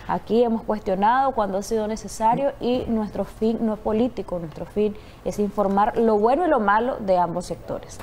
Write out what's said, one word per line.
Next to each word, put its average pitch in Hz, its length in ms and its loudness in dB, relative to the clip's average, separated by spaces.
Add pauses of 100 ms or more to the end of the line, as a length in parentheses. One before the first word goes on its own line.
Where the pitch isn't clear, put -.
Aquí 202 360 0
hemos 226 200 0
cuestionado 214 680 0
cuando 202 260 0
ha 202 40 -4
sido 214 240 -2
necesario 220 720 0
y 247 280 0
nuestro 208 360 -2
fin 220 380 -2
no 220 120 0
es 202 60 -10
político, 220 580 -2
nuestro 170 280 -10
fin 208 280 0 (300)
es 180 140 -4
informar 202 580 2
lo 220 220 4
bueno 269 280 4
y 330 40 4
lo 269 100 4
malo 214 380 2
de 190 180 2
ambos 175 300 0
sectores. - 560 -10